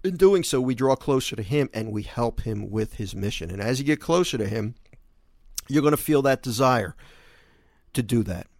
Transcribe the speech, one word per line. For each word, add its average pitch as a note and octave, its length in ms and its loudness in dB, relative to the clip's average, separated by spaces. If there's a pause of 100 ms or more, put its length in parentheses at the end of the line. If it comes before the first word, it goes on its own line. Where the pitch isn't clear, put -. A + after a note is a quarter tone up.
in F3+ 140 -2
doing F#3+ 260 6
so, - 160 0
we B2+ 140 0
draw C3 220 4
closer C3 400 -2
to G#2+ 80 -6
him C3+ 320 0
and A2+ 160 -6
we G#2+ 100 -4
help A#2 400 -4
him G#2 300 -6
with G#2+ 240 -2
his F#2 200 -8
mission. F#2+ 360 -6
And G2 100 -8
as A#2+ 160 0
you C#3 80 -4
get D3 160 2
closer E3+ 380 0
to G#2 80 -2
him, A2 260 -4 (960)
you're C#3 140 2
gonna D3 120 4
feel C#3+ 280 2
that C3+ 180 2
desire B2+ 540 0 (960)
to C3 100 0
do A2+ 200 0
that. F2+ 240 -8 (120)